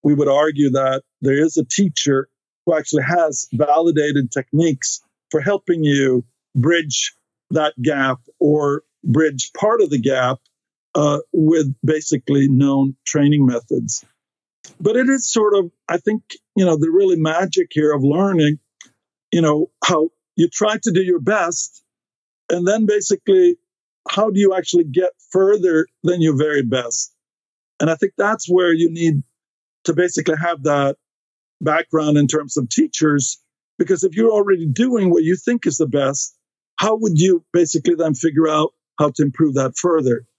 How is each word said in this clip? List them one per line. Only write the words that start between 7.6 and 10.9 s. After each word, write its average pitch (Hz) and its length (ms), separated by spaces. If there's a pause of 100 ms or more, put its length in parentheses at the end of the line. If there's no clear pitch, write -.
gap 135 380 (200)
or 147 440 (200)
bridge 147 520
part 220 260
of 175 80
the 139 100
gap, 131 380 (580)